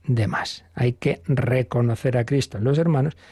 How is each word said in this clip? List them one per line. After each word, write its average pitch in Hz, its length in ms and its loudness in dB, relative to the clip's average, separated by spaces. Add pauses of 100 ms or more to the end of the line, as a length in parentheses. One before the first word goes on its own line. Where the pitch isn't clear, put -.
demás. 110 580 -2 (100)
Hay 123 180 0
que - 340 -2
reconocer 123 920 0
a 120 80 0
Cristo 135 320 -2
en 101 80 -4
los 139 140 2
hermanos 156 380 0 (160)